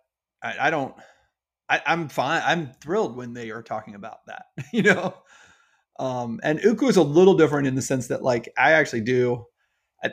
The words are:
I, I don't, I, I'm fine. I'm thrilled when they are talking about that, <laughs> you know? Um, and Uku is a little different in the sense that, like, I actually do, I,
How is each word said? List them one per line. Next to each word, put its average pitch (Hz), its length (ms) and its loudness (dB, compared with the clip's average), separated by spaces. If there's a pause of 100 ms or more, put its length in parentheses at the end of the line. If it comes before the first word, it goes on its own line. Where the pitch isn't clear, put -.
(420)
I, 117 260 -2
I - 20 0
don't, 139 240 -4 (720)
I, 151 180 0
I'm 165 220 -2
fine. 143 360 -2
I'm 147 360 -2
thrilled 165 360 -4
when 123 180 -12
they 120 160 -10
are 113 120 -10
talking 110 320 -10
about 107 320 -18
that, - 180 -16 (140)
<laughs> 139 140 -14
you 226 100 0
know? - 320 2 (840)
Um, 123 440 -6
and 156 220 0
Uku 240 240 2
is 208 80 4
a 175 60 6
little 170 320 6
different 143 340 2
in 131 60 -2
the 131 80 -2
sense 131 260 -4
that, - 140 -4
like, 120 360 -2
I 139 140 4
actually 143 300 2
do, 123 440 0 (560)
I, 127 100 -4